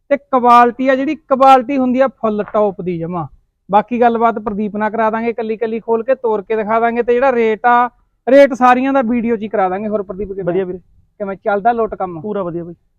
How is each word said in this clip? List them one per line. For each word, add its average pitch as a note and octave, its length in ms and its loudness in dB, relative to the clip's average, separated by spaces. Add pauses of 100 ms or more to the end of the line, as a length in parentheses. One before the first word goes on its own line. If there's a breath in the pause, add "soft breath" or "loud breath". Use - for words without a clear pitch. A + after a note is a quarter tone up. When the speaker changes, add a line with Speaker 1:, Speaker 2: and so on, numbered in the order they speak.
Speaker 1:
ਤੇ C#4+ 80 0
ਕੁਆਲਿਟੀ A#3+ 720 4
ਆ C4+ 80 2
ਜਿਹੜੀ, C#4 180 -2
ਕੁਆਲਿਟੀ C4+ 640 2
ਹੁੰਦੀ B3+ 220 0
ਆ C4 80 2
ਫੁੱਲ G#3+ 440 -4
ਟੌਪ G3+ 300 -2
ਦੀ F3 160 -6
ਜਮਾਂ। E3 280 -8 (440)
ਬਾਕੀ G#3+ 300 0
ਗੱਲਬਾਤ A#3 380 2
ਪ੍ਰਦੀਪ G#3 380 -6
ਨਾਲ G#3+ 140 -4
ਕਰਾ A3 200 -2
ਦਾਂਗੇ, A3+ 220 -4
ਕੱਲੀ A3 240 -6
ਕੱਲੀ A3 240 -4
ਖੋਲ A3+ 240 -2
ਕੇ C4 100 0
ਤੋਰ G#3+ 280 -2
ਕੇ A3 140 -4
ਦਿਖਾ A3 240 -2
ਦਾਂਗੇ। A#3 220 0
ਤੇ A#3+ 120 0
ਜਿਹੜਾ C4 180 2
ਰੇਟ A3 340 0
ਆ, A#3+ 240 2 (380)
ਰੇਟ C#4 260 6
ਸਾਰੀਆਂ B3+ 380 2
ਦਾ C4+ 100 2
ਵੀਡੀਓ A#3 340 -2
'ਚ G3+ 60 -8
ਹੀ G#3+ 60 -6
ਕਰਾ G3 200 0
ਦਾਂਗੇ। G3+ 200 -6
ਹੋਰ G#3 140 -2
ਪ੍ਰਦੀਪ F#3+ 260 -10
ਕਿਵੇਂ? F#3+ 160 -10
Speaker 2:
ਵਧੀਆ F3 200 -2
ਵੀਰੇ। F3+ 140 -8 (400)
Speaker 1:
ਕਿਵੇਂ G3 180 -8
ਚੱਲਦਾ G#3 360 0
ਲੋਟ A3+ 220 -4
ਕੰਮ? F3+ 260 -8
Speaker 2:
ਪੂਰਾ G3+ 220 -6
ਵਧੀਆ E3+ 220 -8
ਬਾਈ। E3+ 100 -14 (240)